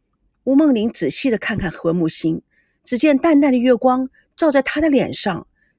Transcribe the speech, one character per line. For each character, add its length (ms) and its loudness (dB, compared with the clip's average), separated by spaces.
吴 100 2
梦 180 4
玲 160 0
仔 200 -4
细 200 -2
地 80 0
看 200 -6
看 140 -4
何 220 -4
木 140 -2
星， 340 -4
只 140 -4
见 200 2
淡 240 2
淡 100 2
的 60 2
月 180 2
光 340 0
照 160 0
在 100 2
她 180 -4
的 100 2
脸 240 0
上， 340 -4